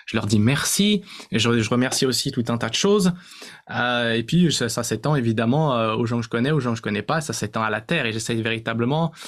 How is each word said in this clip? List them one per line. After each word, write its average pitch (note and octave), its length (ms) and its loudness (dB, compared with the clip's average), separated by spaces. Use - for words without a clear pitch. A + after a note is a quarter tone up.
je - 120 -8
leur G#2 100 0
dis G#2+ 120 4
merci, G3 640 2
et A#2 80 0
je, A#2 220 2
je G#2+ 80 -2
remercie B2+ 360 2
aussi C3 260 -2
tout B2 180 -2
un A#2 80 0
tas A#2 120 -2
de - 60 -4
choses. G3 380 4
Euh, A#2+ 420 0
et A2+ 100 0
puis, E3 300 4
ça, A#2 160 -2
ça A#2 140 -4
s'étend C#3+ 320 0
évidemment, A#2+ 600 2
euh, A2 200 0
aux A#2+ 100 0
gens A#2+ 120 -2
que A2+ 80 -4
je - 40 -16
connais, A#2+ 220 0
aux D#3 80 2
gens A#2+ 120 0
que A2 60 -2
je - 60 -12
connais G#2 200 -2
pas, D#3 180 0
ça C3 120 -6
s'étend A2 300 -4
à A2 80 0
la G#2+ 100 -2
terre, D3 240 -2
et A2 80 -2
j'essaye A2+ 280 -2
véritablement A#2 680 0